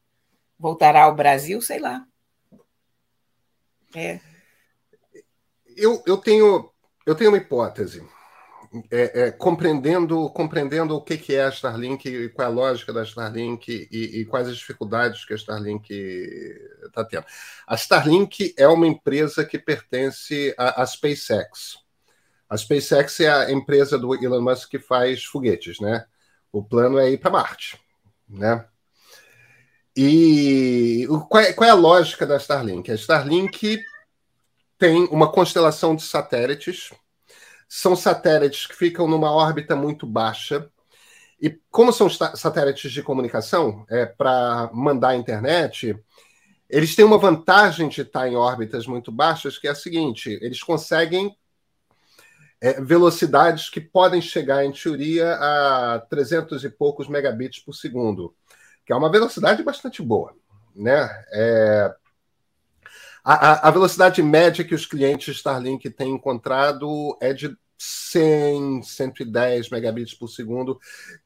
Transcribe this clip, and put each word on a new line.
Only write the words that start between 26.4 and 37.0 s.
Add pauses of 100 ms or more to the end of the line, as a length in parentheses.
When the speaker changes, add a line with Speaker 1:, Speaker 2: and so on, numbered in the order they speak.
Speaker 2:
O
plano
é
ir
pra
Marte, (480)
né? (1300)
E
o,
qual
é,
qual
é
a
lógica
da
Starlink?
A
Starlink (960)
tem
uma
constelação
de
satélites. (760)